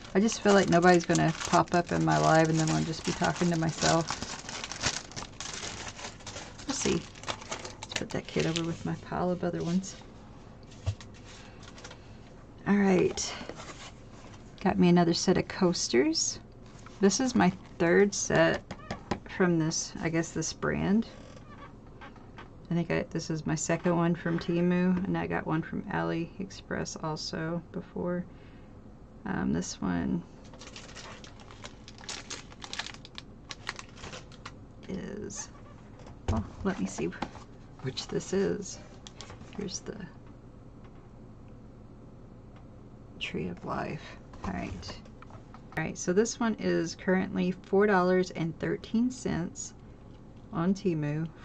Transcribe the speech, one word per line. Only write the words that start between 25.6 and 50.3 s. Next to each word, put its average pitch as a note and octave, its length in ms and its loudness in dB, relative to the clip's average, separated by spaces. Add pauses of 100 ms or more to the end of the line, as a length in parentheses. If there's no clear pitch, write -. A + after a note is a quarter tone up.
from - 220 -6
AliExpress E3 1160 -4
also E3 600 -4 (100)
before. F3+ 540 -4 (1000)
Um, - 280 0
this - 280 -2
one - 420 0 (4000)
is, - 600 -6 (840)
well, A2 120 4 (200)
let F#3+ 160 2
me F#3+ 80 2
see - 220 -2 (760)
which - 240 -4
this - 260 -2
is. F#3 460 0 (800)
Here's G3+ 220 -6
the - 180 -8 (3250)
Tree - 280 -4
of F3+ 160 -8
Life. D#3 380 -4 (440)
All F#3+ 80 -4
right. - 460 -8 (800)
All D#3+ 60 0
right, F3+ 140 -4
so - 160 0
this A3+ 260 2
one A3+ 200 2
is F3 360 0
currently F#3 560 2
four G3 340 4
dollars F#3 460 6
and D#3+ 280 -2
thirteen A#3 520 2
cents - 640 -4 (800)